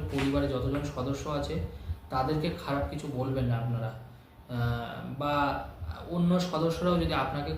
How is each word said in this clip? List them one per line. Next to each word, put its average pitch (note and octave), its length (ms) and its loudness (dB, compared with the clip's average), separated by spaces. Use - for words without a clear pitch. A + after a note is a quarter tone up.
পরিবারে C#3 360 2
যতজন C3+ 360 0
সদস্য C3+ 340 -2
আছে D3+ 260 -2
তাদেরকে D3+ 380 2
খারাপ C#3+ 300 0
কিছু D3 140 -6
বলবেন C3 300 0
না A#2+ 180 4
আপনারা, A#2 280 0
আহ, A#2 1000 -4
বা D3 160 2
অন্য F3 300 4
সদস্যরাও E3 640 2
যদি D3+ 100 2
আপনাকে C#3+ 440 0